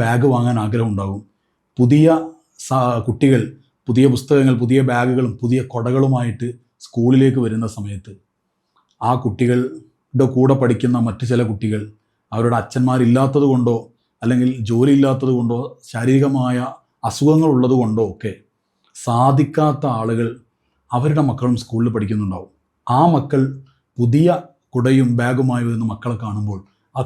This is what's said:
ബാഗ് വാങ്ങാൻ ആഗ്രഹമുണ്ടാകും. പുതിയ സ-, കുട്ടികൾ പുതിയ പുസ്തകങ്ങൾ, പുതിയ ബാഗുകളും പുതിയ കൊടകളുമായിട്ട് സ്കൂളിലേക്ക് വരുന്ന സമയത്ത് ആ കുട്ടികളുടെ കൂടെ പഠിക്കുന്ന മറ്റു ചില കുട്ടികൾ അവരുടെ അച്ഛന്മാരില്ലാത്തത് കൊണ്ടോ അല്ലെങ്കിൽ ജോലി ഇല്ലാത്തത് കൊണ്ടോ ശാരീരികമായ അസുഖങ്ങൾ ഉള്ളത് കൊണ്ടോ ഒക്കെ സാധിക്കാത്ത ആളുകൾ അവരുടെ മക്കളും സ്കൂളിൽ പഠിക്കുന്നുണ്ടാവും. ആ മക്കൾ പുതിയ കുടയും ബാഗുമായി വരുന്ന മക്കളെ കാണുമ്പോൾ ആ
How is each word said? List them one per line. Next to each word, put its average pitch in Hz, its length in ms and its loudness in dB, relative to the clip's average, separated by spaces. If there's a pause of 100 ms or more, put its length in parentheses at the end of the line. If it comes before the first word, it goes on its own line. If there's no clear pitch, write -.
ബാഗ് 120 320 0
വാങ്ങാൻ 120 300 0
ആഗ്രഹമുണ്ടാകും. 104 580 -4 (560)
പുതിയ 151 400 6 (480)
സ-, 123 420 -2
കുട്ടികൾ 127 340 2 (460)
പുതിയ 127 260 4
പുസ്തകങ്ങൾ, 135 480 2
പുതിയ 127 180 2 (120)
ബാഗുകളും 123 500 0
പുതിയ 123 180 0 (120)
കൊടകളുമായിട്ട് 123 760 -2 (380)
സ്കൂളിലേക്ക് 131 600 2
വരുന്ന 113 300 -4
സമയത്ത് 101 380 -14 (880)
ആ 117 100 0 (120)
കുട്ടികളുടെ 123 1120 -2
കൂടെ 131 280 4
പഠിക്കുന്ന 123 360 0 (100)
മറ്റു 117 240 -6
ചില 123 180 2
കുട്ടികൾ 107 320 -4 (500)
അവരുടെ 117 300 0
അച്ഛന്മാരില്ലാത്തത് 127 880 2
കൊണ്ടോ 120 240 2 (460)
അല്ലെങ്കിൽ 123 280 0 (200)
ജോലി 123 280 2
ഇല്ലാത്തത് 135 400 2
കൊണ്ടോ 117 220 -2 (320)
ശാരീരികമായ 127 680 0 (520)
അസുഖങ്ങൾ 156 460 2
ഉള്ളത് 127 260 2
കൊണ്ടോ 110 220 -2 (100)
ഒക്കെ 101 200 -8 (600)
സാധിക്കാത്ത 139 920 0 (140)
ആളുകൾ 113 280 -2 (640)
അവരുടെ 147 380 0
മക്കളും 123 320 -2
സ്കൂളിൽ 117 340 -2
പഠിക്കുന്നുണ്ടാവും. 104 560 -4 (360)
ആ 127 140 0 (120)
മക്കൾ 135 280 0 (560)
പുതിയ 123 300 2 (460)
കുടയും 131 360 2 (100)
ബാഗുമായി 123 480 -2
വരുന്ന 117 240 -4
മക്കളെ 113 320 -8
കാണുമ്പോൾ 104 360 -6 (360)
ആ 131 100 -4